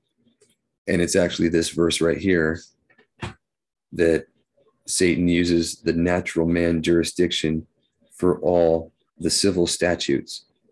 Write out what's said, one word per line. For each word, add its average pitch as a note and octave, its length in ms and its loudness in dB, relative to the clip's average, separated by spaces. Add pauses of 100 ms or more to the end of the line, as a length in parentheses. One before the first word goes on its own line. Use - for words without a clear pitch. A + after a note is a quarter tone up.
(880)
And F2 140 0
it's E2+ 160 0
actually F2 320 2
this E2 220 0
verse E2 320 0
right E2 160 0
here E2+ 420 0 (1300)
that E2 340 2 (580)
Satan F2 420 0
uses F2 500 0
the E2+ 160 -4
natural E2+ 540 0
man E2+ 360 0
jurisdiction E2 840 -2 (460)
for - 280 0
all E2+ 520 0 (260)
the E2+ 120 -2
civil F2+ 360 0
statutes. - 800 -4 (280)